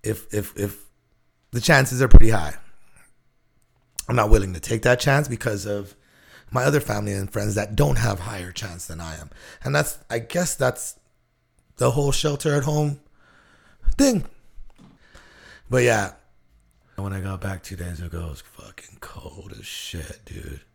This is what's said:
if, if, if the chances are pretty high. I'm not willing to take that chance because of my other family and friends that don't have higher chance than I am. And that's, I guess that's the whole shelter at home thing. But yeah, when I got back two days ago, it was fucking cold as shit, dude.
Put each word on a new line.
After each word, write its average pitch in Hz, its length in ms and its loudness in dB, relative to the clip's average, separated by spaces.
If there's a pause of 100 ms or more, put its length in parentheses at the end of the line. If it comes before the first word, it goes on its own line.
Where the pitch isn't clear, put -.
if, - 300 -8
if, 104 240 -6
if 101 280 -8 (640)
the 120 80 -4
chances 131 420 2
are 131 60 2
pretty - 220 12
high. 82 260 0 (1500)
I'm 120 80 -2
not 107 140 2
willing 98 240 4
to 82 60 -12
take 113 240 -6
that 123 180 2
chance 143 260 0
because 110 380 -8
of 101 300 -8 (540)
my 123 140 -4
other 143 160 0
family 104 320 -6
and 98 180 -8
friends 104 260 -6
that 107 200 -6
don't 143 220 2
have 104 220 -2
higher 92 340 -12
chance 90 320 -12
than 82 160 -14
I 80 180 -12
am. 73 120 -20 (320)
And 135 120 -4
that's, - 220 -2 (120)
I 117 100 -4
guess 175 360 -6
that's - 420 -4 (760)
the 123 160 0
whole 143 220 -2
shelter 147 420 -2
at 139 80 -2
home 151 380 -4 (960)
thing. 247 280 2 (1400)
But 123 140 2
yeah, 107 280 0 (840)
when 98 180 -10
I 95 60 -8
got 92 220 -10
back 95 220 -10
two 98 120 -16
days 87 240 -12
ago, 82 280 -10
it - 20 -10
was 69 120 -16
fucking - 600 -20
cold - 580 -20
as 95 60 -20
shit, - 600 -14
dude. - 360 -16 (140)